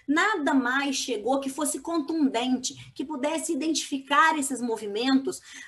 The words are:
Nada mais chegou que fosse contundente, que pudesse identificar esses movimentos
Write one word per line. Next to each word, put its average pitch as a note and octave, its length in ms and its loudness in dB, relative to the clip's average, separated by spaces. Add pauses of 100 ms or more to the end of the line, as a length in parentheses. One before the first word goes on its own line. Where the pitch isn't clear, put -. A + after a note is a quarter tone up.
Nada E4+ 440 2
mais C4 440 2
chegou A#3+ 420 0
que C4+ 120 -4
fosse D4 280 -4
contundente, C4+ 1120 0
que D4 120 -6
pudesse D#4 480 -2
identificar D4 840 0
esses C4+ 240 -2
movimentos A#3+ 800 0 (280)